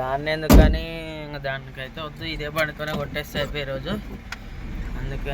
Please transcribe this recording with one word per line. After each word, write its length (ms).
దాన్ని 360
ఎందుకని, 460
ఇంకా 200
దానికైతే 600
వద్దు, 180
ఇదే 220
బండితోనే 440
కొట్టేస్తే 420
అయిపోయి 280
రోజు. 220
అందుకే, 360